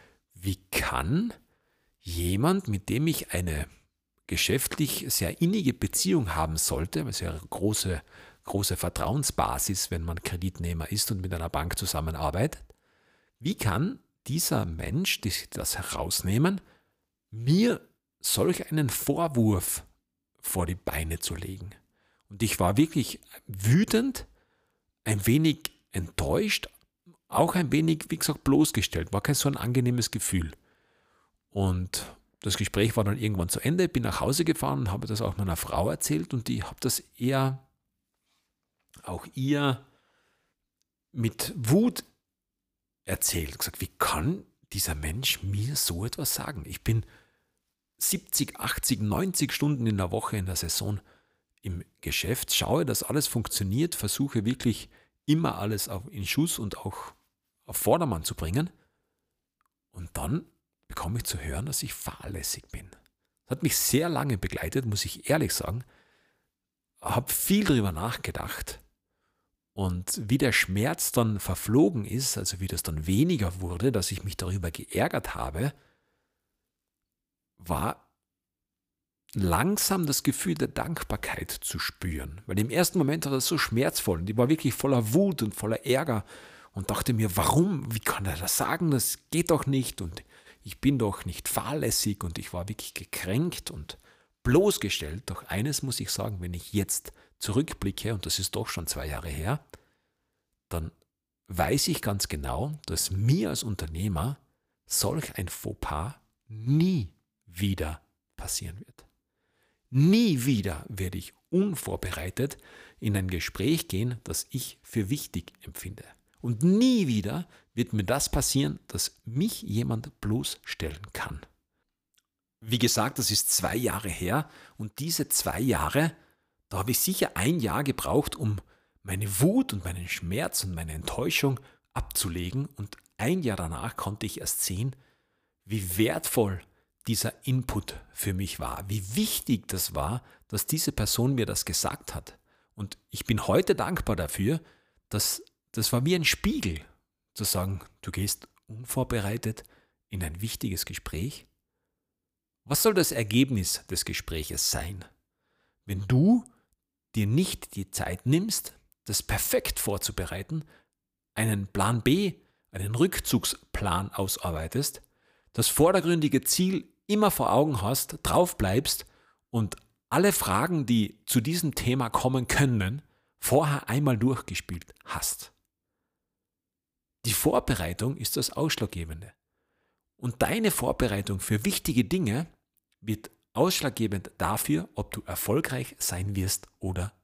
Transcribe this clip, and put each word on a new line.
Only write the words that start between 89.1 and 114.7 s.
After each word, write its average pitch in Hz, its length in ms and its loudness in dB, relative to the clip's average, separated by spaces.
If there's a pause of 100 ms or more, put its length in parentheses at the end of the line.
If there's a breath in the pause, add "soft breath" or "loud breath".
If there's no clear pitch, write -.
geht 165 200 0
doch 156 160 4
nicht.“ 135 340 0
Und 85 220 -8 (400 loud breath)
ich - 180 -14
bin 135 200 4
doch 101 240 0
nicht - 240 -6
fahrlässig 113 720 -2
und 87 160 -4
ich - 140 -10
war 90 160 -6
wirklich - 260 -10
gekränkt 113 800 -4
und - 260 -12 (460 soft breath)
bloßgestellt. 120 800 2
Doch 87 220 -8
eines 135 340 -2
muss 131 160 -4
ich 101 120 -6
sagen, 101 300 -4
wenn 87 140 -6
ich - 180 -10
jetzt - 400 0 (260 soft breath)
zurückblicke, 110 760 -2
und 92 120 -6
das - 120 -2
ist 95 160 -4
doch 107 140 -4
schon - 180 -6
zwei - 200 -4
Jahre 82 220 -6
her, 80 360 -2 (1040 soft breath)
dann 80 240 -4 (560)
weiß 92 400 2
ich 160 140 0
ganz 101 260 0
genau, 85 580 -4
dass - 240 -2
mir 135 400 4
als - 120 -4
Unternehmer 92 760 -2 (480)
solch - 500 -2
ein 92 120 -4
Fauxpas 101 640 -6 (320)
nie 131 680 2 (340)
wieder 90 540 -2 (360)
passieren 92 420 -8
wird. - 260 -20 (840)
Nie 160 540 6
wieder 98 440 2
werde 92 300 -4
ich - 160 -12 (160)
unvorbereitet 101 1080 -2 (420 loud breath)
in 104 180 0
ein 95 120 0
Gespräch 95 580 0
gehen, 117 380 -2
das - 260 -6
ich - 320 -8